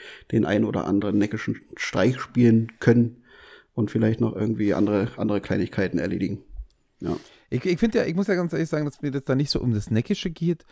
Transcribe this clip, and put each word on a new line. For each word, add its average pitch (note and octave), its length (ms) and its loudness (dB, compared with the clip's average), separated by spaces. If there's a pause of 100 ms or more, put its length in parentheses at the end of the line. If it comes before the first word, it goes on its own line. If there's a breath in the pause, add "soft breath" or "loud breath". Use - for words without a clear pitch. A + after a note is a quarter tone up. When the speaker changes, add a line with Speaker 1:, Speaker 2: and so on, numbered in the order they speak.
(320 loud breath)
Speaker 1:
den A#2 140 2
ein G#2 180 2
oder G2+ 220 -2
anderen G2+ 320 0
neckischen A2 420 -2 (160)
Streich A#2+ 440 0
spielen A2+ 600 4
können A#2 440 4 (500 loud breath)
und G#2+ 160 -2
vielleicht A2+ 320 0
noch A2+ 140 0
irgendwie G#2+ 400 0
andere, G2+ 320 2 (100)
andere G#2 240 0
Kleinigkeiten - 560 -2
erledigen. F#2+ 460 -4 (560)
Ja. - 180 -4 (320 loud breath)
Speaker 2:
Ich, B2+ 160 -4
ich F3+ 140 0
find A3+ 160 2
ja, A3+ 100 2
ich E3+ 100 -4
muss F#3+ 120 0
ja G3+ 80 0
ganz F3 180 -2
ehrlich D#3 160 -2
sagen, D3+ 160 -2
dass - 160 -8
mir D3 80 -4
das C3+ 140 -6
da C3+ 100 0
nicht C#3 160 2
so - 100 0
um B2 140 0
das G#2 160 -2
Neckische A#2+ 400 0
geht, E3 420 -4